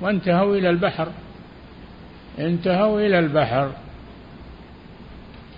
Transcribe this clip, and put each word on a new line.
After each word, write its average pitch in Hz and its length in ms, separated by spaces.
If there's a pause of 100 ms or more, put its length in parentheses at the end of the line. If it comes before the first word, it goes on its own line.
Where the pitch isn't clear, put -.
وانتهوا 190 540
إلى 185 140
البحر، 170 380 (1300)
انتهوا 180 600
إلى 196 200
البحر. 139 520 (1900)